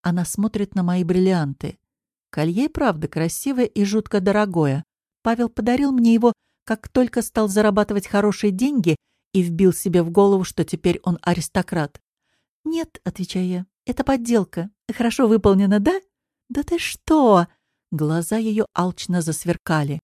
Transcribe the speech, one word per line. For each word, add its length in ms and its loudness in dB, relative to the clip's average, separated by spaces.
Она 220 -2
смотрит 500 -4
на 80 0
мои 220 0
бриллианты. 720 0
Колье, 380 -2
правда, 400 -2
красивое 560 -2
и 200 -2
жутко 360 -2
дорогое. 640 0
Павел 260 0
подарил 440 0
мне 220 4
его, 180 4
как 220 -6
только 320 0
стал 260 -2
зарабатывать 580 2
хорошие 440 0
деньги 460 0
и 80 2
вбил 320 2
себе 300 0
в 80 -2
голову, 340 4
что 200 -4
теперь 380 -2
он 200 -2
аристократ. 760 -4
"Нет", 400 -6
отвечаю 420 -6
я, 200 -6
"это 180 -4
подделка. 680 -2
Хорошо 340 0
выполнено, 520 4
да?" 180 0
"Да 120 -4
ты 160 -4
что?" 680 2
Глаза 460 -2
её 380 -2
алчно 480 -2
засверкали. 800 -4